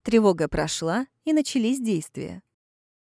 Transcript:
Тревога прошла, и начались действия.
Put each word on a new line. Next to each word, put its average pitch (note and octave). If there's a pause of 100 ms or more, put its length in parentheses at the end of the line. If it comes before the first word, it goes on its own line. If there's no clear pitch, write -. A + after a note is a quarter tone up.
Тревога G3
прошла, E3 (200)
и D#4
начались C4+
действия. F#3+ (720)